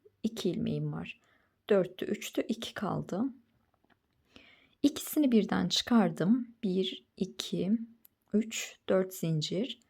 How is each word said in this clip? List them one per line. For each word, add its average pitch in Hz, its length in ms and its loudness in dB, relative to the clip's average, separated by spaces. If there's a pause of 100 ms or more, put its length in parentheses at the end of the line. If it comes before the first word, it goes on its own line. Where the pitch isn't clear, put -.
(220)
İki 226 280 -2
ilmeğim 151 420 -2
var. - 280 -10 (500)
Dörttü, 196 340 2
üçtü, - 380 -4
iki - 320 -6
kaldı. 170 500 -4 (1600)
İkisini 285 500 2
birden 185 360 4
çıkardım. 208 960 2
Bir, 185 420 -2 (120)
iki, 185 640 0 (540)
üç, - 460 -2 (100)
dört 185 260 2
zincir. 165 760 -2